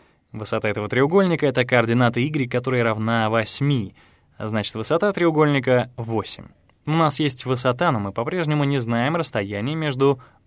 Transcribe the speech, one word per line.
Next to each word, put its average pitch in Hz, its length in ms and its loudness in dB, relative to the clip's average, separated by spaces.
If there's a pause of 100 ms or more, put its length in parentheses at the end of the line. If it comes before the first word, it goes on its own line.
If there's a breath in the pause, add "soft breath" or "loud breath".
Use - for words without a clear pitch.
(320 soft breath)
Высота 110 360 -4
этого 104 200 -2
треугольника — 160 580 2
это 127 180 0
координата 120 540 2
y, 131 300 -2
которая 123 340 -2
равна 113 480 0
восьми. 113 640 0 (420 soft breath)
А 107 120 -8
значит, 107 260 -2
высота 165 380 0
треугольника 143 840 2
восемь. 113 520 -4 (380)
У 147 60 -2
нас 160 280 2
есть 147 240 -2
высота, 127 480 0
но 113 80 0
мы 101 100 -4
по-прежнему 151 540 -2
не 139 160 0
знаем 117 340 0
расстояние 110 640 -4
между 139 440 0 (260 loud breath)